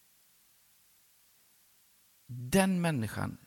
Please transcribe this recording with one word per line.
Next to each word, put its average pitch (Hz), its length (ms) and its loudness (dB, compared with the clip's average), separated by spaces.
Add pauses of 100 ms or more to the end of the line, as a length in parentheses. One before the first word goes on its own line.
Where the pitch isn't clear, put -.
(2250)
Den 175 540 2
människan 110 640 -2